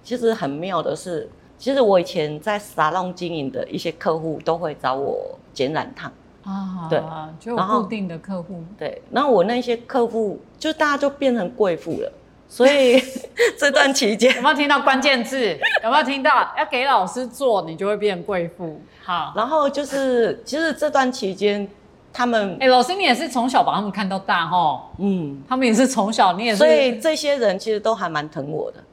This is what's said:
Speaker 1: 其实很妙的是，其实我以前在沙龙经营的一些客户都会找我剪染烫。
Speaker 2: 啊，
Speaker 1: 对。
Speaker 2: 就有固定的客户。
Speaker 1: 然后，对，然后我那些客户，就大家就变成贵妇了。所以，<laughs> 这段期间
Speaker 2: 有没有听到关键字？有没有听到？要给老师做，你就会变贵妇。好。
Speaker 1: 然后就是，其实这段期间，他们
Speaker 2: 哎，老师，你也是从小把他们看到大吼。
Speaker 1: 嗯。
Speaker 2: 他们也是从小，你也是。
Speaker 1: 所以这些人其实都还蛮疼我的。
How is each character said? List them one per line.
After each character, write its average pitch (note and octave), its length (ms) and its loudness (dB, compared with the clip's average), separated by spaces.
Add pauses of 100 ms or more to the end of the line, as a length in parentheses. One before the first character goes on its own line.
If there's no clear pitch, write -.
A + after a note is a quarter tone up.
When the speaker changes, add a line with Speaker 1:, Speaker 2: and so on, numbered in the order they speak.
Speaker 1:
其 A#3 140 -6
实 A3+ 160 0
很 D3 160 -4
妙 E3 320 -4
的 - 140 -2
是， E3 340 -8 (300)
其 C4 120 -2
实 C#4 80 2
我 G3+ 200 6
以 E3+ 40 0
前 D3+ 360 -4
在 G#3 180 -2
沙 D#3+ 320 0
龙 F3+ 240 -4
经 F3+ 180 -8
营 C#3+ 200 -4
的 - 180 -6
一 C3+ 80 -8
些 E3+ 140 -4
客 D#3+ 260 -2
户 D#3 260 -6
都 E3 140 0
会 E3 240 -6
找 C3 140 0
我 - 420 -6 (160)
剪 C3+ 180 -2
染 D3 240 -6
烫。 - 160 -14 (320)
Speaker 2:
啊， F#3+ 460 -8
Speaker 1:
对。 D#3+ 120 0 (380)
Speaker 2:
就 A3+ 120 -12
有 A#3+ 60 -4
固 G#3+ 260 0
定 G3 240 -6
的 E3 100 -8
客 F#3 240 -8
户。 E3+ 120 -14
Speaker 1:
然 E3+ 100 -12
后， E3 40 -16 (120)
对， D3 220 -8 (100)
然 C4+ 120 0
后 D4 60 2
我 F#3+ 140 6
那 A#3+ 180 0
些 A#3+ 140 -2
客 A#3 320 -2
户， G#3+ 320 -4 (180)
就 D#4 140 -4
大 D4+ 200 0
家 C#4 60 0
就 C#4+ 120 0
变 C4+ 260 0
成 A#3+ 160 -2
贵 F#3 240 2
妇 D#3 240 -8
了。 - 120 -6 (360)
所 - 180 2
以， C4 360 8 (260)
<laughs> - 320 0
这 C#4+ 100 4
段 C#4 240 4
期 A3 220 0
间 A#3+ 220 4
Speaker 2:
有 B3 40 -6
没 C4+ 60 4
有 D4+ 80 6
听 C#4+ 140 0
到 C#4+ 100 4
关 C4 220 2
键 C4 200 4
字？ A3+ 360 -2 (260)
有 A3+ 80 0
没 C#4+ 60 4
有 D4+ 80 4
听 C4+ 180 -4
到？ D4+ 80 4 (260)
要 D4+ 140 0
给 B3+ 140 0
老 A3+ 200 4
师 A#3+ 220 -6
做， A3+ 360 0
你 D#3+ 120 -10
就 G3 100 -6
会 G#3 120 0
变 G3 260 -2
贵 F3 240 -2
妇。 E3 320 -10 (240)
好。 D#3 320 -4
Speaker 1:
然 G#3+ 100 0
后 D4 240 2
就 C#4 160 -4
是， B3+ 600 0
其 C#4 120 -6
实 D#4+ 140 0
这 D4 180 -2
段 C4 220 2
期 F#3+ 240 -6
间， G3+ 320 0 (460)
他 B3 120 -2
们 G#3 360 0
Speaker 2:
哎， C4 60 4
老 B3+ 140 8
师， F4 140 -2
你 G4+ 80 -2
也 C#4 100 4
是 C#4+ 140 -2
从 B3+ 220 -2
小 B3 120 4
把 D3 140 2
他 G3 60 -2
们 G#3 100 -4
看 G3+ 160 -4
到 F#3+ 100 -4
大 F3+ 300 -2
吼。 D#3 360 0 (160)
Speaker 1:
嗯。 E3 500 -2
Speaker 2:
他 B3+ 80 0
们 C4 100 2
也 A3 60 4
是 B3+ 120 6
从 A3+ 280 -2
小， G3+ 180 4
你 G3+ 140 -4
也 A3+ 80 0
是。 G3 60 -2
Speaker 1:
所 D4+ 60 8
以 C#4 320 4
这 D#4+ 160 0
些 D4 240 0
人 G3 220 2
其 A3 140 -4
实 G#3 40 0
都 A3+ 160 0
还 F#3+ 140 -4
蛮 D3+ 220 -4
疼 D3 200 -8
我 - 220 -6
的。 - 60 -20 (160)